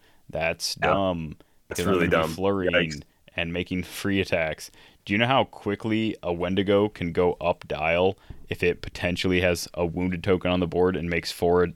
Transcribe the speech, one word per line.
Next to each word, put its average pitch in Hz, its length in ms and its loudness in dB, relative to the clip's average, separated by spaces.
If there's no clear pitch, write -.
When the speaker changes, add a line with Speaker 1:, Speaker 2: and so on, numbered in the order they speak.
Speaker 1:
That's 82 540 -4
Speaker 2:
Yeah. 73 120 2
Speaker 1:
dumb. 87 420 -2
Speaker 2:
That's - 140 -4
Speaker 1:
Because 90 60 0
I'm 98 60 4
Speaker 2:
really 90 60 4
Speaker 1:
gonna 87 100 2
be 82 120 4
Speaker 2:
dumb. - 0 -
Speaker 1:
flurrying 90 520 -2
Speaker 2:
Yikes. 80 280 0
Speaker 1:
and 85 160 -4
making 90 320 -4
free 98 360 -2
attacks. 82 500 -2
Do - 100 -4
you 101 40 2
know 117 80 2
how 127 180 4
quickly 110 800 -2
a 90 100 -2
Wendigo 95 560 2
can 87 240 -6
go 90 280 2
up - 260 -2
dial 82 520 0
if - 140 -6
it 87 200 0
potentially 90 580 0
has 87 340 0
a 87 120 0
wounded 87 360 -2
token 90 280 2
on 90 100 2
the 90 60 2
board 90 300 2
and 80 120 -4
makes 85 240 -2
four 87 440 4